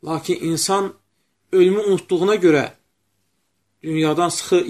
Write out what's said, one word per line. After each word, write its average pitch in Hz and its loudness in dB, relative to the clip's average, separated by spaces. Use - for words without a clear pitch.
Lakin 160 -6
insan 190 -2
ölümü 185 4
unutduğuna 190 0
görə 156 2
dünyadan 156 0
sıxı 175 0